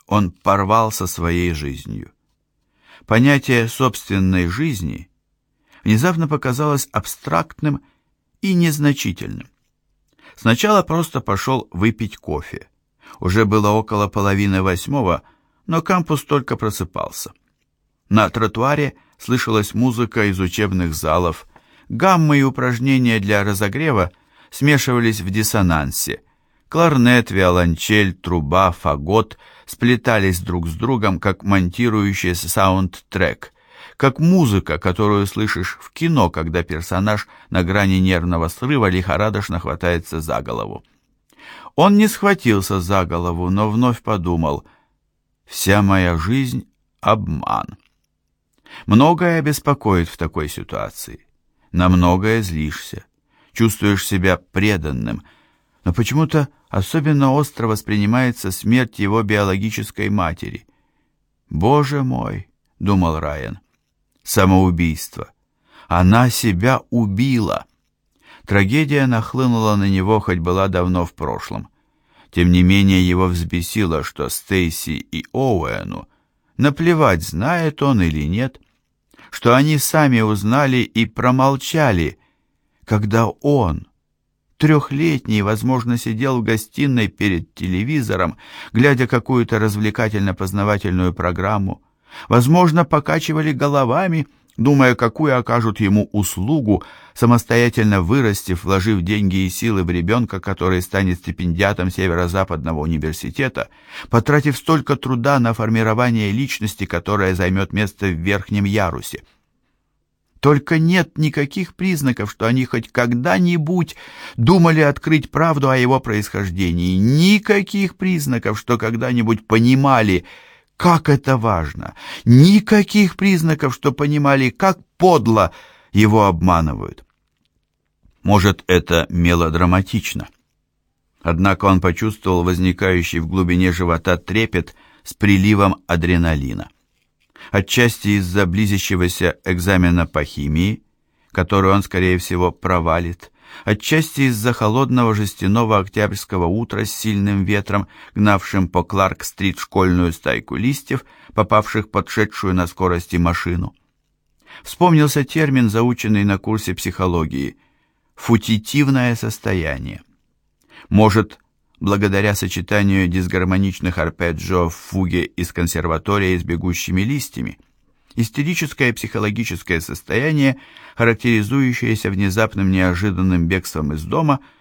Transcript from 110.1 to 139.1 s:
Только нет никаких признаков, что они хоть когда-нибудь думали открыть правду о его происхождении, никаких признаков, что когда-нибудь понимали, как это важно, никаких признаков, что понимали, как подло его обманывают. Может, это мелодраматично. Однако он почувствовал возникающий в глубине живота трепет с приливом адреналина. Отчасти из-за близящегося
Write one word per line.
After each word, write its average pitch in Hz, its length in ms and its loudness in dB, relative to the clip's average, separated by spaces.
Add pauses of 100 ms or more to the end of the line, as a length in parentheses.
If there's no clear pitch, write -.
Только 143 380 2
нет 170 400 0
никаких 151 560 -4
признаков, 139 580 -2
что - 140 -6
они 123 200 2
хоть 120 260 -6
когда-нибудь 165 1040 0 (420)
думали 165 420 6
открыть 151 520 0
правду 143 380 0
о 131 80 2
его 127 220 2
происхождении, 92 1000 -2
никаких 196 1000 2
признаков, 139 640 -2
что 120 180 -2
когда-нибудь 113 720 -2
понимали, 117 760 4 (540)
как 165 320 2
это 135 280 2
важно, 95 580 -4 (300)
никаких 202 920 6
признаков, 160 580 0
что - 180 -2
понимали, 143 580 2
как 190 280 0 (200)
подло 113 540 4 (420)
его 104 320 4
обманывают. 82 800 0 (1160)
Может, 98 460 2
это 87 420 2
мелодраматично. 87 1200 0 (920)
Однако 90 440 0
он 95 160 6
почувствовал 92 640 0
возникающий 90 760 0
в 82 80 -4
глубине 90 440 2
живота 85 460 0
трепет 92 580 -4 (280)
с - 100 -16
приливом 101 640 4 (100)
адреналина. 80 800 0 (800)
Отчасти 104 640 0
из-за 95 300 0
близящегося 95 960 -2